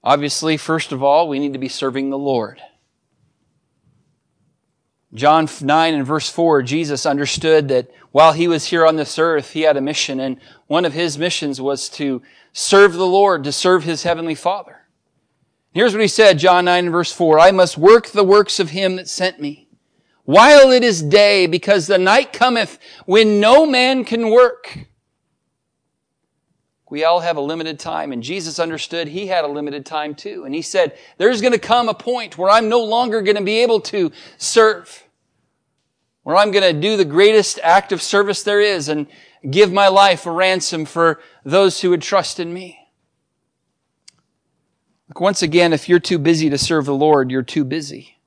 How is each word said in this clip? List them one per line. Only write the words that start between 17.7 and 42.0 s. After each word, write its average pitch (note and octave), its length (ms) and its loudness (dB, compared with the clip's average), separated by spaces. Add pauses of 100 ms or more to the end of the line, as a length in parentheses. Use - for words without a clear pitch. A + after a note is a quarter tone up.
work G#3 340 6
the G3+ 120 0
works G3+ 380 2
of E3 100 -4
Him F#3 260 -4
that F#3 120 -14
sent F3+ 320 -6
Me D3 260 -12 (580)
while C4 460 8
it B3+ 140 4
is F#3 180 0
day, G3 460 2
because F3 400 0
the G3 100 2
night G#3 340 2
cometh A#3 460 -2 (280)
when G#3 340 2
no C4 260 6
man B3+ 380 0
can A3+ 260 -4
work." - 560 2 (2000)
We D3 140 -8
all E3+ 160 2
have E3 180 -4
a D3 40 -6
limited D#3 400 -8
time, D#3 320 -8
and A#2+ 100 -10
Jesus E3 380 -10
understood E3 480 -8
He F#3+ 180 -10
had F3+ 180 -4
a D3 40 -6
limited D3 360 -10
time D3+ 300 -10
too. G3+ 300 -16
And C3+ 100 -12
He E3 80 -8
said, E3+ 340 -4 (220)
"There's G#3+ 220 0
gonna A#3+ 180 0
come A#3 300 0
a G#3 60 -4
point A3+ 440 -10
where F#3 100 -2
I'm G#3+ 200 4
no A#3 100 0
longer A3+ 440 -2
gonna G3+ 200 0
be G#3+ 160 -2
able A#3 220 2
to F3+ 320 -4 (260)
serve, - 640 0 (1200)
where D#3 140 -2
I'm G#3 160 2
gonna F#3+ 200 2
do F#3+ 240 -2
the F#3+ 80 0
greatest G3+ 600 2
act F3+ 260 2
of F#3 100 -4
service G3+ 440 -2
there G#3 160 0
is F#3 280 -2
and D3+ 200 -6 (420)
give F#3 220 2
my G3 160 2
life F#3+ 380 2
a F3 40 -8
ransom F3+ 540 -2
for E3 360 -2 (240)
those F3+ 360 0
who F#3 100 0
would E3+ 120 0